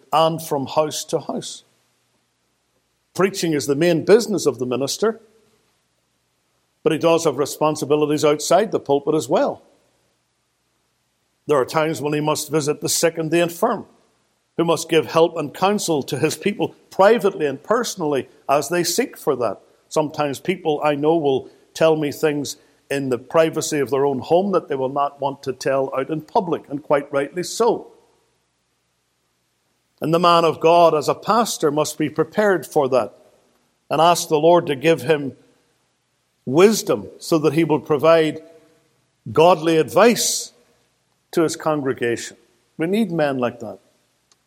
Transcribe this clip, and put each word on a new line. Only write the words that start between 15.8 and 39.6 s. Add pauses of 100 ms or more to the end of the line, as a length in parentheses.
to
his
people (160)
privately
and
personally (200)
as
they
seek
for
that. (260)
Sometimes
people
I
know
will (240)
tell
me
things (340)
in
the
privacy
of
their
own
home
that
they
will
not
want
to
tell
out
in
public,
and
quite
rightly
so. (2000)
And
the
man
of
God
as
a
pastor
must
be
prepared
for
that (760)
and
ask
the
Lord
to
give
him (1080)
wisdom (100)
so
that
he
will
provide (880)
godly